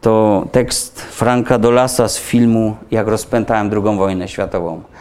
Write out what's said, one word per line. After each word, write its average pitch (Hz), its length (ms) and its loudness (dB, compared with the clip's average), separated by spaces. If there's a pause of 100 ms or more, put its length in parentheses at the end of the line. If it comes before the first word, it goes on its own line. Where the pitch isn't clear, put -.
To 110 500 2
tekst - 500 -2
Franka 123 580 0
Dolasa 120 480 2
z - 120 -4
filmu 113 560 2 (160)
Jak 110 160 0
rozpętałem 107 600 0
drugą 104 280 0
wojnę 92 300 -2
światową. 85 540 -6 (200)